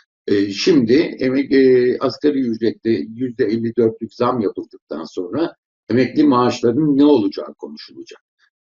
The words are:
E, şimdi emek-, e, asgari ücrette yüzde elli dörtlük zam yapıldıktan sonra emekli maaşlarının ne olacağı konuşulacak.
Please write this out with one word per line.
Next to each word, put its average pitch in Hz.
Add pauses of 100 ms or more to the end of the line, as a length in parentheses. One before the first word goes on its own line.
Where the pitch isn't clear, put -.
(260)
E, 101
şimdi 120
emek-, 131
e, 127
asgari 135
ücrette 113
yüzde 113
elli 113
dörtlük 113
zam 123
yapıldıktan -
sonra 92 (340)
emekli 127
maaşlarının 123
ne 143
olacağı 98
konuşulacak. 73 (520)